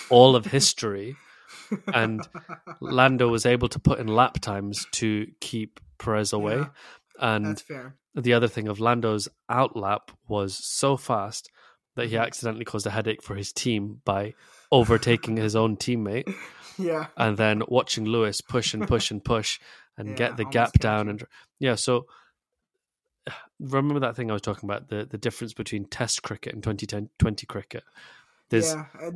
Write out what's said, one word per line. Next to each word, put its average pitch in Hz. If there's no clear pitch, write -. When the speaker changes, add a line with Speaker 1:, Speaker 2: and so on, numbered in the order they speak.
Speaker 1:
all 127
of 110
history, 110
Speaker 2:
<laughs> -
Speaker 1:
and 110
Lando 127
was 113
able 123
to -
put 135
in 117
lap 117
times 101
to 107
keep -
Perez 107
away. 104
Speaker 2:
Yeah, 143
Speaker 1:
And 110
Speaker 2:
that's 104
fair. 135
Speaker 1:
the 120
other 117
thing 107
of 104
Lando's 113
out 120
lap 98
was 101
so -
fast 107
that 120
he 110
Speaker 2:
Mm-hmm. 113
Speaker 1:
accidentally 117
caused 107
a 107
headache 110
for 101
his 101
team 110
by 101
overtaking 113
his 107
own 110
teammate 117
Speaker 2:
<laughs> -
Yeah. 160
Speaker 1:
and 110
then 107
watching 120
Lewis 110
push 120
and 107
push 117
and 104
push 113
and 104
Speaker 2:
<laughs> -
Yeah, 104
Speaker 1:
get 120
the 117
Speaker 2:
almost 104
Speaker 1:
gap 117
Speaker 2:
catch -
Speaker 1:
down. 107
Speaker 2:
him. 104
Speaker 1:
And, 104
yeah, 127
so 123
remember 139
that 117
thing 120
I 110
was 101
talking 104
about, 101
the, 107
the -
difference 113
between 104
Test -
cricket -
and 107
twenty 110
ten 104
twenty -
cricket? -
There's 117
Speaker 2:
Yeah, 151
uh, 170